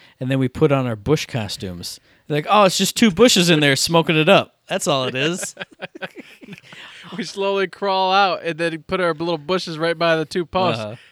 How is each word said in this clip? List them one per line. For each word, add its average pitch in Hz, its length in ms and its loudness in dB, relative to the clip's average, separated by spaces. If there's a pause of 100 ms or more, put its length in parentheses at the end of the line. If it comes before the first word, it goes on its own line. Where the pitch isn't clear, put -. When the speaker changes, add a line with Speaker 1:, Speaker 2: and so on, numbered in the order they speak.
(200)
Speaker 1:
and 127 100 -6
then 135 100 0
we 131 80 0
put 151 240 0
on 131 140 0
our 117 100 -4
bush 127 300 -2
costumes. 98 720 -8 (260)
They're 147 120 -4
like, 151 120 -6
"Oh, 208 140 6
it's 185 120 2
just 190 200 -2
two 220 160 4
bushes 185 360 4
in 160 120 4
there 139 160 4
smoking 165 400 2
it 156 120 2
up. 170 280 4 (120)
That's 185 200 -4
all 135 160 0
it 123 100 -6
is." 156 460 -4
Speaker 2:
<laughs> 190 40 -10 (1500)
We 196 80 -6
slowly 196 440 -2
crawl 190 440 0
out 190 300 2
and 165 160 -4
then 165 260 -4
put 185 160 -4
our 175 120 2
little 165 240 -4
bushes 165 420 -4
right 165 200 -2
by 165 180 4
the 160 80 0
two 170 220 -4
posts. 175 360 0
Speaker 1:
Uh-huh. 107 140 -10 (160)